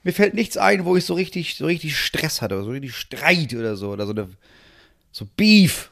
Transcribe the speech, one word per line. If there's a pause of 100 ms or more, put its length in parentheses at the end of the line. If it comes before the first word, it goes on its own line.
mir
fällt
nichts
ein,
wo
ich
so
richtig,
so
richtig
Stress
hatte
oder
so
richtig
Streit
oder
so,
oder
so
eine, (840)
so (120)
Beef